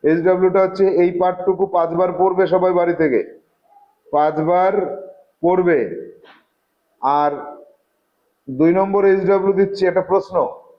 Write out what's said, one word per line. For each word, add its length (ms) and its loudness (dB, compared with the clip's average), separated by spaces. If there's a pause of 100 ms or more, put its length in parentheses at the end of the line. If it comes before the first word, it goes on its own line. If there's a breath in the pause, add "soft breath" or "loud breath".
এইচডাব্লিউটা 580 2
হচ্ছে 260 0
এই 320 0
পাঠটুকু 460 -2
পাঁচবার 520 0
পড়বে 300 2
সবাই 260 2
বাড়ি 200 0
থেকে, 460 -2 (720)
পাঁচবার 920 0 (400)
পড়বে। 380 2 (1200 soft breath)
আর 300 0 (1200)
দুই 240 2
নম্বর 320 0
এইচডাব্লিউ 480 2
দিচ্ছি, 340 0
একটা 140 0
প্রশ্ন। 460 -2 (320)